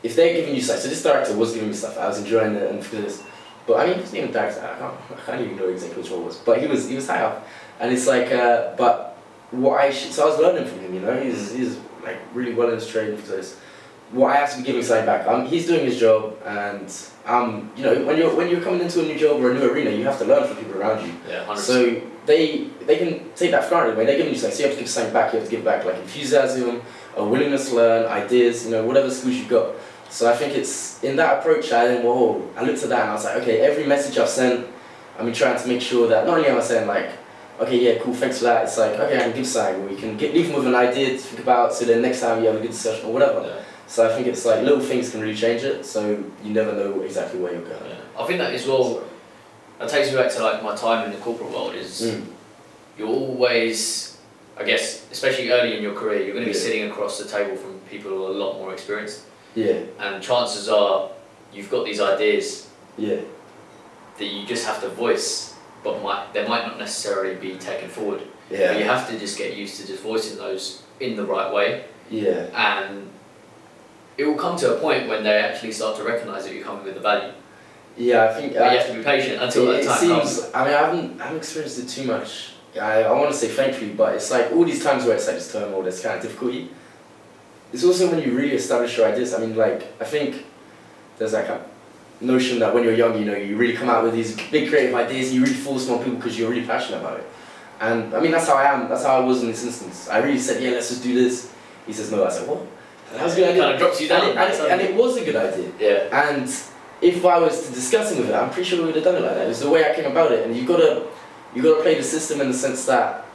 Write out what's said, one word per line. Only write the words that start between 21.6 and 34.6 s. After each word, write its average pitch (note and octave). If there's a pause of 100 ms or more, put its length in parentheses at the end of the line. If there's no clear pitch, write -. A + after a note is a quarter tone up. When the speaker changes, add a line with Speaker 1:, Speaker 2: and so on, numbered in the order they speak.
Speaker 1:
So - (240)
they, D3+ (220)
they -
can E3+
take F3+
that -
for -
granted. E3+
When A2
they're -
giving -
you -
something, -
so A2
you -
have -
to -
give -
something A2
back. -
You A2+
have -
to A2+
give -
back, A2+
like, -
enthusiasm, B2+ (340)
a G2+
willingness C#3
to A#2+
learn, A2+
ideas, A#2+
you A2+
know, A2
whatever C3
skills B2+
you've G#2
got. A2+ (400)
So A#2
I A#2+
think -
it's -
in C3+
that E3
approach. D3+
I A#2+
then, A#2+
whoa, A#2+
I A#2+
looked C#3
at -
that -
and G#2+
I -
was G#2+
like, -
okay, -
every D3
message C#3
I've B2
sent, B2 (500)